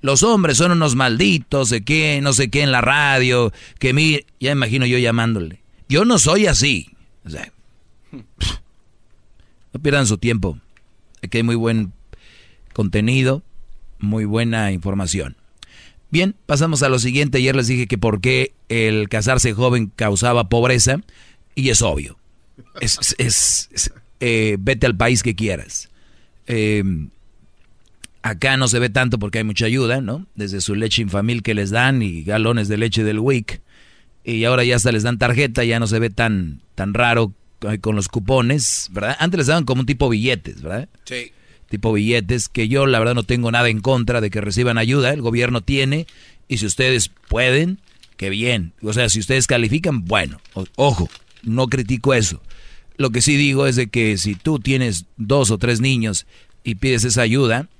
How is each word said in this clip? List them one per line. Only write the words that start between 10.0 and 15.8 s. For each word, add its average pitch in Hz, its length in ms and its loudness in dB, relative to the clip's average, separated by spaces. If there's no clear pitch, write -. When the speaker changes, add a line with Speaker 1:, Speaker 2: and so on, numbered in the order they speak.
Speaker 1:
su 101 100 0
tiempo. 95 420 -2
Aquí 104 140 -4
hay 117 60 2
muy 117 120 2
buen 113 360 0
contenido, 123 680 0
muy 107 260 -2
buena 110 480 -2
información. 90 640 -4